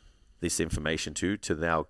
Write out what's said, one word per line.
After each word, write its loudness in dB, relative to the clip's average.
this 0
information 0
to, 0
to -2
now 2